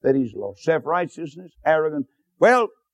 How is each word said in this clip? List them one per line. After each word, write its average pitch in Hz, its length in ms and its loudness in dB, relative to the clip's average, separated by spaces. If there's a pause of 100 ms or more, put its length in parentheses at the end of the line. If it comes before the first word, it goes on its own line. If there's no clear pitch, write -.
that 135 120 2
he's 120 200 -4
lost." 101 280 -12
Self-righteousness, 165 1000 -4
arrogance. 156 420 0 (320)
Well, 233 240 4 (300)